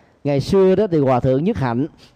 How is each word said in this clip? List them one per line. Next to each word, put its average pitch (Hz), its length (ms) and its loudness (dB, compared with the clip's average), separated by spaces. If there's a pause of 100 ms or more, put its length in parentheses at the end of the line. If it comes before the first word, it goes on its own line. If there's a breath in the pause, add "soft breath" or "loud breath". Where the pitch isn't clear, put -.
(240 soft breath)
Ngày 139 180 -2
xưa 190 340 2
đó 208 120 0
thì 165 120 0
Hòa 131 200 2
Thượng 135 240 0
Nhất 208 140 -2
Hạnh 127 300 -2 (280 loud breath)